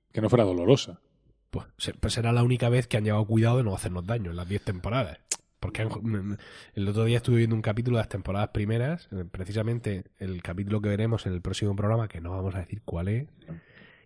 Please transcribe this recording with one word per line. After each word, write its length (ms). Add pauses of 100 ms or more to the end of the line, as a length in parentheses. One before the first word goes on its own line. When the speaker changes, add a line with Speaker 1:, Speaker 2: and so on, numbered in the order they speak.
(120)
Speaker 1:
que 80
no 100
fuera 140
dolorosa. 560 (500)
Speaker 2:
Pues, 160 (120)
se-, 160
pues 200
será 200
la 100
única 240
vez 200
que 100
han 80
llevado 200
cuidado 340
de 40
no 100
hacernos 320
daño 260
en 40
las 140
diez 120
temporadas. 580 (420)
Porque 220
han, 60 (140)
me-, 180
me-, 160 (380)
el 140
otro 160
día 120
estuve 200
viendo 180
un 60
capítulo 340
de 60
las 80
temporadas 400
primeras, 640
eh, 180
precisamente 720 (140)
el 260
capítulo 380
que 80
veremos 360
en 60
el 100
próximo 360
programa, 320
que 100
no 120
vamos 240
a 40
decir 240
cuál 240
es, 220 (760)